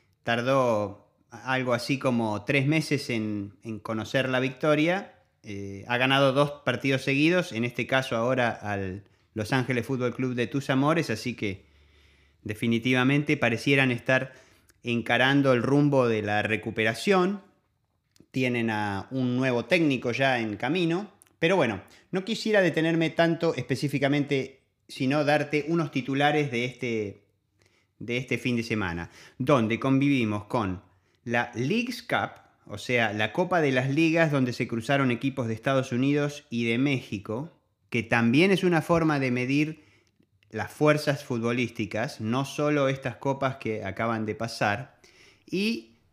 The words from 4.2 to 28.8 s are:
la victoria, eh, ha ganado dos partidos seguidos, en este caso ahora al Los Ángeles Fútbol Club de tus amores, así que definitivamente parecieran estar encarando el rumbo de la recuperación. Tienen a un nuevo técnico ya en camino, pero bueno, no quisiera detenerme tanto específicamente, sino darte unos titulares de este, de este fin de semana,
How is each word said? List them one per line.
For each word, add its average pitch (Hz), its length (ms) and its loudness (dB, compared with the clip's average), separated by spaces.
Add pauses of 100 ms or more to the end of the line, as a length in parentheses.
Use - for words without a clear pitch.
la 127 100 0
victoria, 151 760 0 (260)
eh, 98 460 -10
ha 120 100 0
ganado 135 340 4
dos 143 200 2 (120)
partidos 131 380 0
seguidos, 156 520 2
en 113 120 -2
este 120 220 -4
caso 131 280 0
ahora 120 360 0
al 101 520 -6 (300)
Los 104 180 -4
Ángeles 123 340 0
Fútbol 123 300 -2
Club 127 200 -2
de 120 120 0
tus 139 220 -4
amores, 147 400 2
así 113 240 -4
que 101 320 -8 (760)
definitivamente 127 960 0
parecieran 131 540 2
estar 131 420 0 (500)
encarando 123 680 4
el 120 120 4
rumbo 139 440 4
de 110 140 2
la 104 220 0
recuperación. 113 1000 0 (880)
Tienen 120 400 0
a 104 400 -2
un 127 260 -2
nuevo 123 300 0
técnico 143 460 0
ya 127 280 2
en 110 160 -4
camino, 165 560 -2 (280)
pero 165 160 2
bueno, 117 260 0 (300)
no 185 120 -4
quisiera 214 380 2
detenerme 165 480 2
tanto 165 460 2
específicamente, 139 1080 -2 (260)
sino 139 380 0
darte 143 420 2
unos 160 240 0
titulares 143 600 0
de 120 140 -2
este, 113 580 -6 (760)
de 117 180 -4
este 127 200 -4
fin 123 180 -2
de 117 80 0
semana, 90 460 -4 (300)